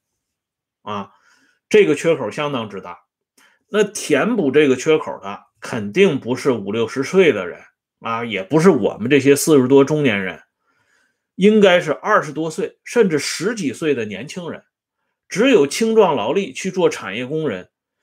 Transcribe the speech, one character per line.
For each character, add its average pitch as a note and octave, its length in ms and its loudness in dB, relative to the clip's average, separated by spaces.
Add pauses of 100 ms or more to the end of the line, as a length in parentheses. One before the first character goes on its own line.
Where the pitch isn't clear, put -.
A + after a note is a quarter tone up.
(800)
啊， G#2 300 -10 (580)
这 G#3 160 6
个 D#3 80 2
缺 D#3+ 220 0
口 A2+ 160 -6
相 D3 200 -6
当 A#2 160 -6
之 G2 140 -14
大。 F2 220 -18 (640)
那 G#3 140 0
填 F3+ 520 -2
补 D3 160 0
这 D3+ 160 4
个 B2+ 80 2
缺 D#3 220 2
口 - 220 -10
的 G2 260 -14 (140)
肯 G#2 320 -8
定 F3 280 2
不 B2 160 -6
是 C3+ 160 -2
五 G2+ 200 -6
六 A2+ 160 -2
十 C3+ 160 -6
岁 F3+ 280 4
的 F#2+ 160 -4
人 D#2+ 140 -14 (380)
啊， A2+ 240 -8
也 G2+ 200 -6
不 D#3 160 0
是 F3 100 4
我 A2+ 260 2
们 A2+ 140 -8
这 C#3+ 100 4
些 C3+ 160 4
四 D3+ 220 4
十 B2+ 100 4
多 C#3 160 6
中 D3+ 200 0
年 G#2 200 0
人， F2+ 200 -10 (920)
应 G#3 240 4
该 F3+ 220 6
是 D3 100 -4
二 F#3 320 0
十 D3 80 -10
多 D#3 180 -6
岁， - 340 -8
甚 A3+ 260 2
至 D3+ 100 0
十 G3+ 360 -6
几 D3 180 -6
岁 D3+ 200 -2
的 A#2 120 -4
年 G#2 220 -10
轻 E3+ 220 -14
人。 - 140 -16 (640)
只 B3+ 240 2
有 D3 160 6
青 A3+ 260 -2
壮 F#3+ 220 4
劳 A2 160 -2
力 F#3+ 220 -4
去 - 180 -8
做 E3+ 180 2
产 G#2 280 -8
业 B2+ 80 -8
工 D3+ 240 -6
人， F#2 200 -8 (340)